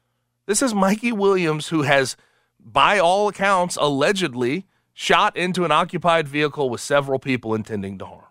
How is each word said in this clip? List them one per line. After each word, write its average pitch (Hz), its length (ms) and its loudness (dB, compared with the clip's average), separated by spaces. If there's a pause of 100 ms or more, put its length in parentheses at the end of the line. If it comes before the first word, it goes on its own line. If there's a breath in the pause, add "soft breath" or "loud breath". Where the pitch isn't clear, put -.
(460)
This 214 160 0
is 254 100 0
Mikey 208 380 0
Williams, 190 580 0
who 160 140 -2
has, 139 340 2 (440)
by 143 400 2
all 185 260 2
accounts, 190 540 0
allegedly 147 880 0 (260)
shot 190 440 2
into 180 280 -2
an 156 80 0
occupied 165 560 0
vehicle 143 420 -2
with 110 100 -6
several 139 380 0
people 120 380 -4
intending 101 420 -6
to 95 80 -12
harm. 87 140 -20 (100)